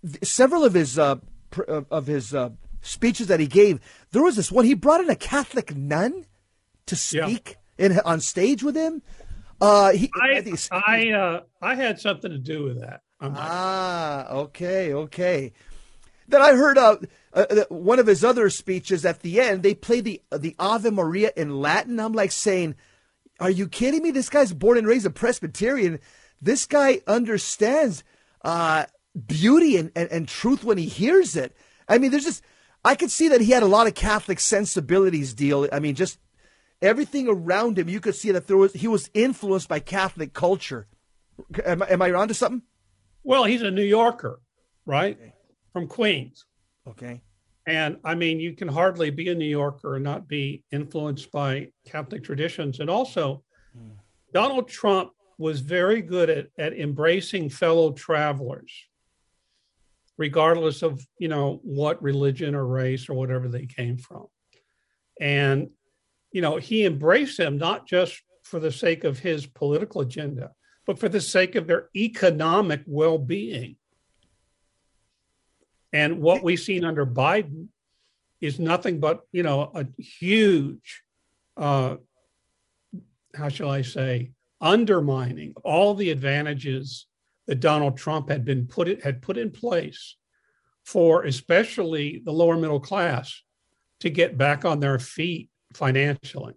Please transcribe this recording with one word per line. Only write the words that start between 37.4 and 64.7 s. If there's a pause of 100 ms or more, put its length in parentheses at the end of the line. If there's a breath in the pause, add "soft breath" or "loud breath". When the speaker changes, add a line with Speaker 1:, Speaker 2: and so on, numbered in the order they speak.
Speaker 1:
him,
you
could
see
that
there
was,
he
was
influenced
by
Catholic
culture. (800)
Am
I,
am
I
onto
something? (600)
Speaker 2:
Well,
he's
a
New
Yorker, (440)
right?
Speaker 1:
Okay. (380)
Speaker 2:
From
Queens. (420)
Speaker 1:
Okay. (440)
Speaker 2:
And,
I
mean,
you
can
hardly
be
a
New
Yorker
and
not
be
influenced
by (140)
Catholic
traditions.
And
also, (340 soft breath)
Speaker 1:
Hmm. (400)
Speaker 2:
Donald
Trump (260)
was
very
good
at, (100)
at
embracing
fellow
travelers, (1500)
regardless
of, (140)
you
know,
what
religion
or
race
or
whatever
they
came
from. (920)